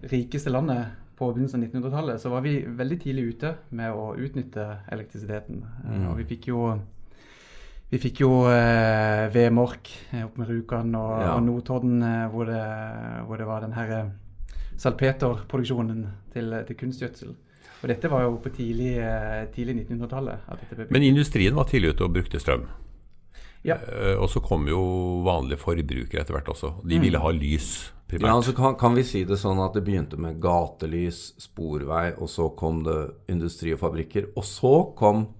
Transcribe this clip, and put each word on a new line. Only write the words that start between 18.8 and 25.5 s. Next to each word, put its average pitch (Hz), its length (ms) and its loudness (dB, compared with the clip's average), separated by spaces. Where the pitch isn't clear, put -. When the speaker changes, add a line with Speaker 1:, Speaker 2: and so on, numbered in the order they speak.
Speaker 1:
eh, 110 560 -2
tidlig 120 220 -4
nittenhundretallet 117 720 -6
at - 140 -10
dette - 140 -14
ble 110 100 -10
bygd. - 100 -4
Speaker 3:
Men 143 80 8
industrien 135 540 6
var 143 80 4
tidlig 85 280 4
ute 92 120 2
og 85 100 2
brukte 90 240 0
strøm. 64 260 0
Speaker 1:
Ja. - 120 0
Speaker 3:
Eh, 98 440 -2
og 95 120 4
så - 120 2
kom 78 240 2
jo 82 120 2
vanlige 71 360 0